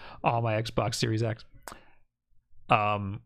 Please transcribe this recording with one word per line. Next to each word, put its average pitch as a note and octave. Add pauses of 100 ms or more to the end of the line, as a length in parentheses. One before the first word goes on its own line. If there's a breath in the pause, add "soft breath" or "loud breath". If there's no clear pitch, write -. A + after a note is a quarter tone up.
(240 loud breath)
on A#2+
my A2+
Xbox A2
Series A2+
X. A2+ (1300 loud breath)
Um. G#2